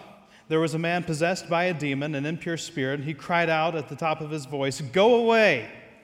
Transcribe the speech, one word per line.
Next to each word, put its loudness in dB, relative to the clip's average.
there 2
was 0
a -2
man -2
possessed -2
by 2
a 0
demon, -2
an -4
impure -4
spirit. -4
He -6
cried 0
out 0
at -6
the -10
top -2
of -8
his -6
voice, -4
"Go 4
away! 4